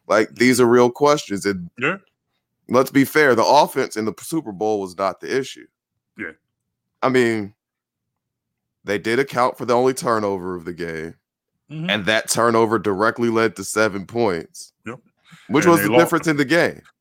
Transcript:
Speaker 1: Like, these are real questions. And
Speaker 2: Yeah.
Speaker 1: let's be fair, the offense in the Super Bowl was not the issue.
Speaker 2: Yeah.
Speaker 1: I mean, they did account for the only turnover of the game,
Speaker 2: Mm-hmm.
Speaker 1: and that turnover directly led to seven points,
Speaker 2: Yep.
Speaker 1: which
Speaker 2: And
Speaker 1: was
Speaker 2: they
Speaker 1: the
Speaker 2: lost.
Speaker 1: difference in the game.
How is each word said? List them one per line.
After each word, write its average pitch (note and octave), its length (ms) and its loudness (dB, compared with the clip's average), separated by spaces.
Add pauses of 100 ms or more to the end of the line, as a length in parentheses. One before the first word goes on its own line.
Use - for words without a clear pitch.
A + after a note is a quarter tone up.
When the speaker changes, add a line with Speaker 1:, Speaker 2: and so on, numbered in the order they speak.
Speaker 1:
Like, A2 260 2
these B2 260 2
are B2 60 6
real B2 240 6
questions. C#3+ 560 0
And F2+ 320 -4
Speaker 2:
Yeah. D#3+ 200 -4 (720)
Speaker 1:
let's B2+ 220 2
be C#3 160 2
fair, C#3+ 280 4
the A2 100 2
offense C3+ 520 2
in A2 80 -4
the G#2 160 -4
Super D3 320 -8
Bowl G#2 280 -2
was F2+ 160 -8
not F#2+ 240 -4
the E2 180 -6
issue. B2+ 280 -10 (520)
Speaker 2:
Yeah. E2+ 140 -12 (720)
Speaker 1:
I B2 60 0
mean, A#2 460 0 (1300)
they G2 140 -2
did F2+ 200 -2
account B2+ 380 -2
for C3+ 80 -12
the A#2 100 0
only C3 200 2
turnover G2 600 -4
of F2 120 -12
the F2 80 -10
game, E2 400 -10 (560)
Speaker 2:
Mm-hmm. D#3 180 -8
Speaker 1:
and G#2 180 -2
that A2 220 0
turnover A2+ 500 2
directly A2 520 -2
led A2+ 260 0
to F#2+ 80 -12
seven G2+ 420 -2
points, G2+ 640 -4 (120)
Speaker 2:
Yep. A2+ 160 -14 (480)
Speaker 1:
which D3 160 2
Speaker 2:
And F3 80 6
Speaker 1:
was E3 80 4
Speaker 2:
they - 60 0
Speaker 1:
the G#2 60 0
Speaker 2:
lost. C#3+ 120 6
Speaker 1:
difference E3 220 -2
in D3+ 100 0
the C#3+ 80 0
game. C3 380 0 (180)